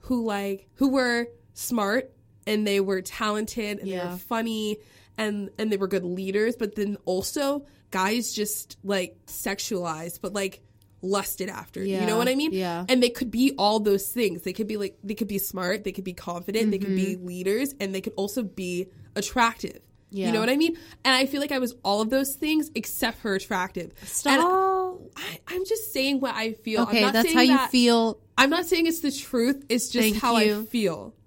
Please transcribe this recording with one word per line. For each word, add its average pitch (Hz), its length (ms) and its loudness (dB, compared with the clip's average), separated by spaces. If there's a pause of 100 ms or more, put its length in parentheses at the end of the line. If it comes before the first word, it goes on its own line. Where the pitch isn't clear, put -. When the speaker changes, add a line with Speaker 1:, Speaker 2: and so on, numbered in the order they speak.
Speaker 1:
who, 240 240 -2
like, 202 420 -4 (100)
who 269 160 2
were 240 360 2 (240)
smart 220 580 -2 (360)
and 214 200 0
they 196 140 2
were 190 220 0
talented 214 800 -4
and 196 80 -10
they 190 80 -4
Speaker 2:
Yeah. 180 160 -4
Speaker 1:
were 180 60 -10
funny 220 600 -4 (400)
and, 208 400 -4
and 220 120 0
they 202 60 2
were 190 120 -2
good 185 160 0
leaders, 190 520 0
but 214 180 -4
then 202 300 -2
also 277 640 -2 (240)
guys 208 420 0
just, - 500 -6
like, 190 320 -2 (120)
sexualized, 175 960 -6
but, 190 100 -6
like, 196 300 -4 (420)
lusted 190 440 -2
after. - 360 -12
You 190 120 0
Speaker 2:
Yeah. 208 100 0
Speaker 1:
know 214 100 2
what 240 120 2
I 262 80 2
mean? 302 160 0
Speaker 2:
Yeah. 180 360 -2
Speaker 1:
And 254 140 6
they 240 80 4
could 240 220 -6
be 262 260 4
all 214 220 4
those 196 300 2
things. 196 320 0
They 185 100 -6
could 208 160 -4
be, 220 80 -4
like, 202 260 -6
they 208 120 -6
could 214 120 -4
be 202 120 -4
smart, 190 440 -2
they 196 80 -6
could 185 140 -10
be 190 100 -6
confident, 196 560 -2
they 196 80 0
could 196 160 -2
be 185 220 0
Speaker 2:
Mm-hmm. 180 100 -12
Speaker 1:
leaders, 196 540 -2
and 196 120 -4
they 190 80 -2
could - 140 -8
also 202 300 -4
be 180 420 -4 (300)
attractive. 233 640 -2 (300)
Speaker 2:
Yeah. 196 180 -4
Speaker 1:
You 226 40 0
know 220 60 2
what 226 100 2
I 269 80 4
mean? 330 200 2 (280)
And 262 120 4
I 269 100 4
feel 277 140 -4
like 294 100 -4
I 269 80 -2
was 247 160 -2 (100)
all 202 180 2
of 220 80 0
those 269 260 0
things 311 400 0
except - 420 -4
for 202 160 -2
attractive. 185 560 -4 (100)
And 196 80 -16
Speaker 2:
Stop. 370 920 2 (160)
Speaker 1:
I, - 320 -10
I'm 370 180 -4
just 440 260 -4
saying 269 280 2
what 254 160 -2
I 220 160 -2
feel. 220 300 0
Speaker 2:
Okay, 233 160 2
Speaker 1:
I'm 214 80 6
not - 80 2
Speaker 2:
that's 226 140 6
Speaker 1:
saying - 80 4
Speaker 2:
how 247 60 8
you 254 140 8
Speaker 1:
that 262 160 2
Speaker 2:
feel. 233 480 4 (180)
Speaker 1:
I'm 269 120 8
not 339 160 2
saying 330 200 4
it's 330 140 0
the 285 100 0
truth. 262 580 0
It's 240 200 2
just 240 200 2
Speaker 2:
Thank 214 140 2
Speaker 1:
how 233 140 4
I 220 80 6
Speaker 2:
you. 214 220 0
Speaker 1:
feel. 175 480 -2 (120)